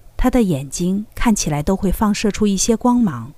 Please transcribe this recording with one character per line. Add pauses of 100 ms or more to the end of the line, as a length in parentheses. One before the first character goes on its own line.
(160)
他
的
眼
睛
看
起
来
都
会
放
射
出
一
些
光
芒。